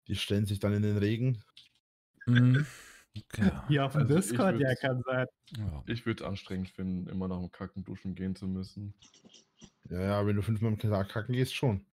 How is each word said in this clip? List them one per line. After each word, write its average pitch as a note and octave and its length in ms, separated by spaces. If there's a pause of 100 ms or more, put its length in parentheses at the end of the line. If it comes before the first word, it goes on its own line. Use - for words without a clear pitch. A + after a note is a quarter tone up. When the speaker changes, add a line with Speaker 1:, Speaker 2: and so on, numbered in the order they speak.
Speaker 1:
die G2+ 80
stellen G2+ 300
sich G2+ 140
dann G2+ 140
in G#2 80
den G#2 160
Regen. A2 460 (840)
Speaker 2:
Mhm. B2 400 (500)
Okay. - 360 (160)
Speaker 3:
Hier C#3 180
auf C#3 80
dem D3 100
Speaker 4:
Also C3+ 120
ich F#3+ 120
Speaker 3:
Discord, F#3+ 320
ja, C3+ 100
Speaker 4:
würd's, B2 120
Speaker 3:
kann C3 240
sein. B2+ 220 (300)
Speaker 2:
Ja. F2+ 300
Speaker 4:
ich A#2 180
würd's A2 160
anstrengend F#2 480
finden, F#2 380
immer F#2 200
nach F#2 120
dem F2+ 120
Kacken F#2+ 320
duschen F#2 320
gehen F#2+ 200
zu G2 120
müssen. F#2+ 460 (960)
Speaker 1:
Ja, F2+ 120
ja, G2+ 240
wenn G#2 100
du G#2 60
fünfmal A2 300
am G#2 80
Tag G2+ 300
kacken A2+ 240
gehst, B2+ 200
schon. G#2 320 (140)